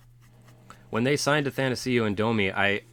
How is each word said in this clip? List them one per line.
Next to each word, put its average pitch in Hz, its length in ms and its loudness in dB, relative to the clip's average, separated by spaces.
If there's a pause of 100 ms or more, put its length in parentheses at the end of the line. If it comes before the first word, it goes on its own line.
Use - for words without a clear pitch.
(920)
When 113 140 0
they 143 120 2
signed 143 300 0
Athanasiou 127 600 0
and 101 100 -2
Domi, 104 360 0
I, 101 300 0 (100)